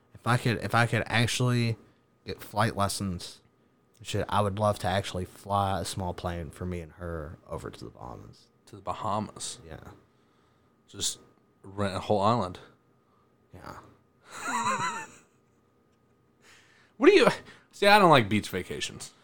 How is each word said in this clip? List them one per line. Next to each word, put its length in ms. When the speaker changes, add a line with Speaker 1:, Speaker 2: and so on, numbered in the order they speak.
Speaker 1:
if 120
I 100
could, 260
if 120
I 120
could 200
actually 680
get 160
flight 340
lessons, 640
shit, 260
I 140
would 160
love 220
to 80
actually 360
fly 560
a 40
small 280
plane 380
for 160
me 140
and 120
her 460
over 220
to 140
the 60
Bahamas. 560
Speaker 2:
To 100
the 60
Bahamas? 840
Speaker 1:
Yeah. 100
Speaker 2:
Just 300
rent 320
a 60
whole 200
island? 380
Speaker 1:
Yeah. 200
<laughs> 600
Speaker 2:
What 120
do 80
you, 120
see, 140
I 120
don't 120
like 180
beach 220
vacations. 640